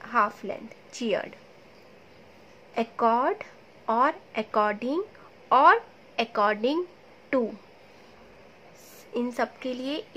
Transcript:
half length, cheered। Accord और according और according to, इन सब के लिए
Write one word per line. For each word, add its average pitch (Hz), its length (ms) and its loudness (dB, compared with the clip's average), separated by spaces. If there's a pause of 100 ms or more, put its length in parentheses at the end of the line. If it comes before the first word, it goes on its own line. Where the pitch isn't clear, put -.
(160)
half 214 280 0
length, 214 300 -10 (200)
cheered। 214 380 -4 (1500)
Accord 240 640 0 (460)
और 254 240 2 (260)
according 214 640 -2 (480)
और 330 340 6 (340)
according 226 680 0 (480)
to, 226 220 0 (1600)
इन 240 160 -4
सब 233 280 -6
के 254 140 -6
लिए 262 440 -8